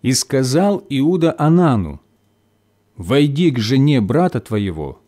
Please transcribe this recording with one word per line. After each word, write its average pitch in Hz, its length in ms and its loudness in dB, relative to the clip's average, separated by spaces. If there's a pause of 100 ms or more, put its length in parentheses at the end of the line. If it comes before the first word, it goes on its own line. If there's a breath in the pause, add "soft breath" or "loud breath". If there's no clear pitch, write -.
И 127 120 0
сказал 143 760 -2
Иуда 160 480 0
Анану: 143 640 0 (960)
«Войди 143 560 0
к 120 80 -4
жене 135 400 2
брата 127 400 0
твоего 85 680 -6